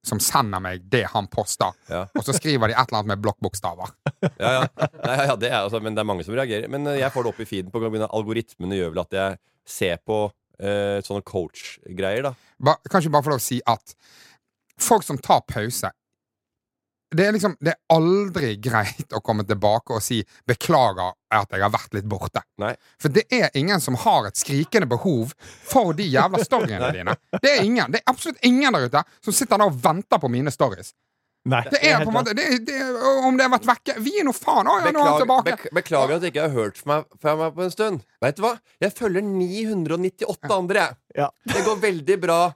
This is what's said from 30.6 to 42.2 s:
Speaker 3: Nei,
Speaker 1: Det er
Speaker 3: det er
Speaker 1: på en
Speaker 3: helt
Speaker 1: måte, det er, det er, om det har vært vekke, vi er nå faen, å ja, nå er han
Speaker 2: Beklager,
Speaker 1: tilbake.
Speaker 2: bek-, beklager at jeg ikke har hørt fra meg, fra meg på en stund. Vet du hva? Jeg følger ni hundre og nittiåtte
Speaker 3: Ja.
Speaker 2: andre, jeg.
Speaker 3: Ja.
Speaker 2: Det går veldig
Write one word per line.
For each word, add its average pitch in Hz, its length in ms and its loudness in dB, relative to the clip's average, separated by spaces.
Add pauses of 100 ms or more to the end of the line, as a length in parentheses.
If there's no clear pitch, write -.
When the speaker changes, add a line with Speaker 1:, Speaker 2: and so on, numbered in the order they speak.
Speaker 3:
Nei, 127 240 2
Speaker 1:
Det 285 140 2
er - 0 -
Speaker 3:
det 302 80 6
er 240 100 4
Speaker 1:
på 180 80 0
en 220 80 0
Speaker 3:
helt - 0 -
Speaker 1:
måte, 240 160 0
det 262 160 -2
er, 254 160 2
det 269 160 -6
er, 254 160 -4 (320)
om 254 80 4
det 262 80 4
har 254 140 2
vært 226 100 2
vekke, 247 320 0
vi 277 160 -4
er 381 80 2
nå 269 80 2
faen, - 320 2
å 381 140 4
ja, - 20 0
nå - 0 -
er 320 80 2
han 311 80 0
Speaker 2:
Beklager, 294 240 4
Speaker 1:
tilbake. 254 320 2
Speaker 2:
bek-, - 300 -6
beklager 143 340 2
at 175 80 -4
jeg 170 80 -4
ikke 151 140 0
har 139 100 0
hørt 107 240 -2
fra 143 140 -2
meg, 151 120 -4 (140)
fra 151 160 2
meg 160 160 -2
på 175 140 -4
en 175 100 -6
stund. 208 240 -2 (240)
Vet 143 160 -2
du 208 60 0
hva? 240 80 0 (260)
Jeg 202 160 -2
følger 196 320 0
ni 190 400 -2
hundre 170 300 -2
og 180 80 -2
nittiåtte - 420 -6
Speaker 3:
Ja. 202 80 2
Speaker 2:
andre, 185 300 0
jeg. 120 140 -10 (200)
Speaker 3:
Ja. 143 80 0 (240)
Speaker 2:
Det 196 140 0
går 214 160 0
veldig 185 420 0